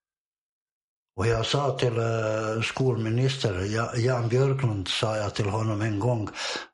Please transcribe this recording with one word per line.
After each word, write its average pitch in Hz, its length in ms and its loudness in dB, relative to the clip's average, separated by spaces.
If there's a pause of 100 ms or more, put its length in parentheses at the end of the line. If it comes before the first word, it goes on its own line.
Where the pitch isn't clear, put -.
(1160)
Och 95 100 2
jag 113 200 2
sa 143 320 0
till, 117 200 2
eh, 110 640 0
skolminister 113 1040 0
Ja-, 113 320 -2
Jan 120 320 2
Björklund, 127 600 2
sa 110 280 0
jag 104 180 -2
till 104 140 0
honom 107 340 0
en 107 160 -2
gång, 113 300 0 (460)